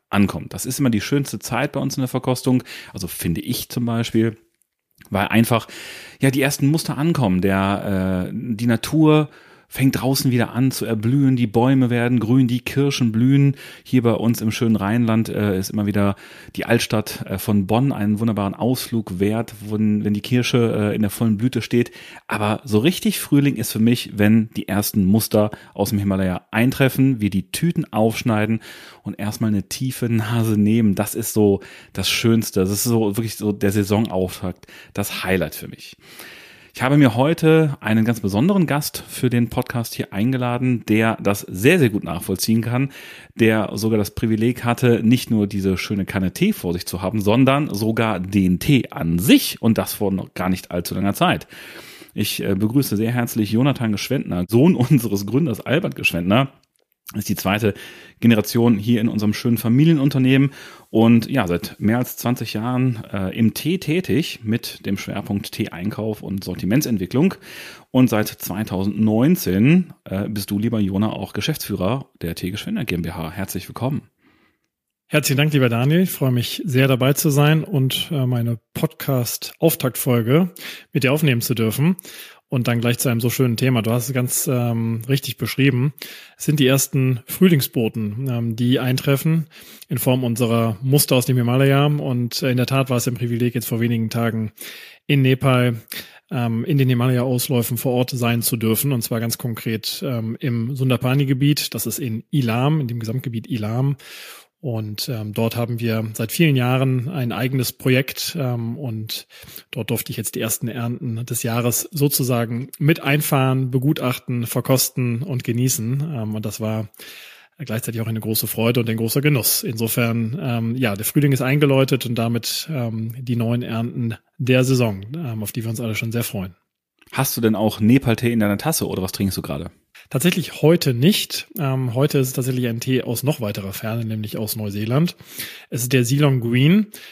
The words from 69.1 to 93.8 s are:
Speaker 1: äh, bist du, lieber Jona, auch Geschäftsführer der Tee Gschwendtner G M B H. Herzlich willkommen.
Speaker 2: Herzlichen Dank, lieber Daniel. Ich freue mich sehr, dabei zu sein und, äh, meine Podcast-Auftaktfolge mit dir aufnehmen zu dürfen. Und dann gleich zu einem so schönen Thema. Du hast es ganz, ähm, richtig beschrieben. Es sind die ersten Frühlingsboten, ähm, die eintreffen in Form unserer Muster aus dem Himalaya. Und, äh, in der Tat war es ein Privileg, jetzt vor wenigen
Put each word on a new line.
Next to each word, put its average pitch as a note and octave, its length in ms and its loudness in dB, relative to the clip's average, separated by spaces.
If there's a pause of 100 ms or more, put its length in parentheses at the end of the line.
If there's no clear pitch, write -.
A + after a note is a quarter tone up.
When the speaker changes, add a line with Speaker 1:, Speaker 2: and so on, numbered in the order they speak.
Speaker 1:
äh, G2 240 -6
bist G2+ 240 -6
du, G2+ 80 0
lieber A2+ 180 0
Jona, G2 320 0
auch - 220 -8
Geschäftsführer G#2+ 760 -4 (140)
der E2 140 -6
Tee F#2 160 -6
Gschwendtner F3+ 320 -6
G F#2+ 100 -6
M E2+ 80 -2
B E2+ 80 -6
H. E2 220 -8
Herzlich - 340 -8
willkommen. - 360 -6 (1080)
Speaker 2:
Herzlichen C#3+ 300 0
Dank, D3 140 2
lieber C3 160 4
Daniel. C3+ 340 2
Ich F3+ 80 0
freue C3 200 0
mich B2 340 -2
sehr, C3 220 2
dabei C3 280 4
zu - 160 0
sein D3 340 4
und, C3+ 480 0
äh, C#3 120 -2
meine A#2 360 -2 (140)
Podcast-Auftaktfolge C3+ 1800 0 (420)
mit D3 100 0
dir C3+ 100 4
aufnehmen D3 280 4
zu A#2 160 -2
dürfen. A#2+ 400 2 (560)
Und B2+ 140 0
dann A#2 140 0
gleich A#2 180 0
zu C#3 100 -2
einem A#2 120 0
so A#2 100 0
schönen A#2+ 260 0
Thema. B2+ 240 2
Du A2 120 0
hast A#2+ 160 -2
es C#3 40 -6
ganz, B2+ 400 -2
ähm, A2+ 560 -2
richtig - 280 -2
beschrieben. C3 560 2 (440)
Es - 100 -10
sind D3+ 120 0
die C3+ 80 4
ersten C3 600 2
Frühlingsboten, B2 1000 0
ähm, A#2 280 -2
die B2 240 2
eintreffen C#3 640 0 (420)
in C3 100 -2
Form C3 260 2
unserer A#2 580 2
Muster C3+ 320 4
aus B2+ 120 4
dem C3 100 2
Himalaya. C#3 500 4
Und, C#3 560 -2
äh, C3+ 80 0
in B2 60 0
der B2 100 2
Tat C3+ 240 0
war B2+ 60 2
es A#2 100 0
ein B2 80 -2
Privileg, A#2+ 400 -2
jetzt A2+ 140 -4
vor A#2 100 -2
wenigen A2+ 320 0